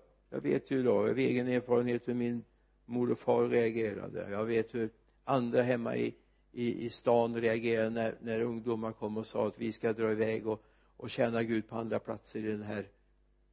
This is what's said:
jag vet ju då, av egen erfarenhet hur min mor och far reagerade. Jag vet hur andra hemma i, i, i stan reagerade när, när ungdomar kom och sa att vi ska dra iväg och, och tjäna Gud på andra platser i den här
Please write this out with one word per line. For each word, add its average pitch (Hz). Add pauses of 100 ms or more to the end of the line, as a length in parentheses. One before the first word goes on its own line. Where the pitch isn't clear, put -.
(340)
jag 135
vet 143
ju 131
då, 107
av 117
egen 123
erfarenhet 123
hur 123
min 120 (420)
mor 120
och 117
far 120
reagerade. 104
Jag 101
vet 113
hur 113 (340)
andra 123
hemma 120
i, 120 (360)
i, 120
i 117
stan 117
reagerade 113
när, 113
när 113
ungdomar 113
kom 107
och 110
sa 110
att 101
vi 113
ska 113
dra 110
iväg 110
och, 107 (340)
och 120
tjäna 117
Gud 113
på 113
andra 113
platser -
i 110
den 104
här 104 (640)